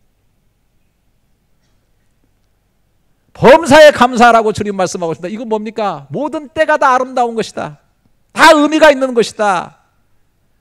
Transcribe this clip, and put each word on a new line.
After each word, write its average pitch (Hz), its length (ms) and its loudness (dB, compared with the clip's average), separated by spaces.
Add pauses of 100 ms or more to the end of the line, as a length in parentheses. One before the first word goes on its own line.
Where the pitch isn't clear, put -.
(3250)
범사에 302 560 6
감사하라고 233 640 2
주님 208 220 -8
말씀하고 180 360 -6
있습니다. 175 200 -12
이건 226 180 -12
뭡니까? 214 600 -8
모든 294 380 -10
때가 311 300 -2
다 269 160 2
아름다운 254 400 -4
것이다. 160 440 -10 (540)
다 208 220 4
의미가 302 360 4
있는 262 220 -2
것이다. 202 640 -4 (840)